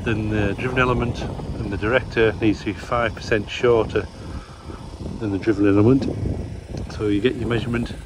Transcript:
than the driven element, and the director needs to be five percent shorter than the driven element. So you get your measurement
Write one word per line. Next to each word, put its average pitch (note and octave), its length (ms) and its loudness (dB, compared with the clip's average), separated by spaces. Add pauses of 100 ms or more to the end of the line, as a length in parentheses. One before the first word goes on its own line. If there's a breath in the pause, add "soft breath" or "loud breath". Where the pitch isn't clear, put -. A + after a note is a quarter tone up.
than G#2+ 260 0
the G#2 300 0
driven B2+ 200 -2
element, A#2+ 420 2
and - 500 -6
the G2 60 -4
director A2+ 640 2
needs G#2 180 4
to - 60 -8
be G#2 80 -2
five A2+ 420 -2
percent G#2 340 -2
shorter G#2+ 580 2 (1120 loud breath)
than G#2+ 120 -2
the G2 60 -2
driven G2+ 300 2
element. G#2+ 380 6 (840)
So G#2+ 160 -4
you G#2 140 2
get B2+ 140 2
your A2+ 120 -4
measurement A#2 460 -2 (120)